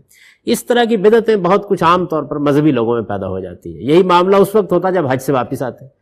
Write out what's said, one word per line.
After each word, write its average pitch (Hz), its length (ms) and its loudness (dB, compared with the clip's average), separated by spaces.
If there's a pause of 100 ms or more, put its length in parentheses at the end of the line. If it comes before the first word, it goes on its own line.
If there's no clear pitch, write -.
(460)
इस 226 220 -2
तरह 240 180 0
की 226 120 0
बिदअतें 214 440 4
बहुत 196 240 0
कुछ 180 180 -2
आम 175 220 2
तौर 151 180 -4
पर 143 160 -8
मजहबी 147 320 2
लोगों 117 220 0
में 113 100 -2
पैदा 98 220 -8
हो 92 140 -8
जाती 90 320 -14
है। 80 120 -14
यही 156 200 4
मामला 185 340 2
उस 196 180 2
वक्त 190 160 0
होता 175 200 0
जब 175 140 -2
हज 127 140 -2
से 147 120 -4
वापस 127 300 -4
आते, 127 280 -12 (120)